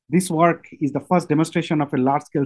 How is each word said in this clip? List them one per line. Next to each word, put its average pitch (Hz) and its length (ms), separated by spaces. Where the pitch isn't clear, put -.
This 185 220
work 165 420
is 139 200
the 143 80
first 175 300
demonstration 160 500
of 139 140
a - 20
large-scale 139 500